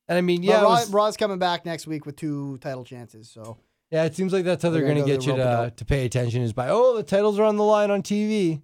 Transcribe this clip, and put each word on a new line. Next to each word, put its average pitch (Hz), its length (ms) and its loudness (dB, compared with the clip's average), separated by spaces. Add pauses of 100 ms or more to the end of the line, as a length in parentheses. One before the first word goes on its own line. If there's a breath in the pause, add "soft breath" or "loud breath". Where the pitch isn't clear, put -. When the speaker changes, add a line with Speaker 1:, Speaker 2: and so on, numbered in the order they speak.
Speaker 1:
And 170 120 -2
I - 20 2
mean, 175 220 0
Speaker 2:
But 180 40 -2
Speaker 1:
yeah, 214 140 6
it - 20 4
Speaker 2:
Raw, 208 80 6
Speaker 1:
was 233 200 2
Speaker 2:
Raw's 208 260 2
coming 196 240 -4
back 175 260 -2
next 160 220 -8
week 156 180 -8
with 143 80 -12
two 143 440 -8
title 127 260 -10
chances, 113 440 -20
so. 110 300 -18 (320)
Speaker 1:
Yeah, 160 140 2
it 156 100 -2
seems 185 200 -2
like 190 100 0
that's 170 180 0
how 170 60 0
they're 165 140 2
Speaker 2:
They're 139 80 2
Speaker 1:
gonna 147 100 2
Speaker 2:
gonna 143 120 2
Speaker 1:
get 135 140 0
Speaker 2:
go 143 60 0
Speaker 1:
you 131 60 0
Speaker 2:
the 131 80 0
rope 120 140 2
Speaker 1:
to, 117 100 -2
Speaker 2:
dope. 117 80 -20
Speaker 1:
to 113 80 -12
pay 135 180 0
attention 123 380 -2
is 117 100 -2
by, 123 160 -4
"Oh, 240 260 4
the 220 80 -2
titles 202 360 0
are 214 60 4
on 214 120 4
the 208 80 2
line 208 260 4
on 202 120 0
T 208 240 -2
V." 185 380 0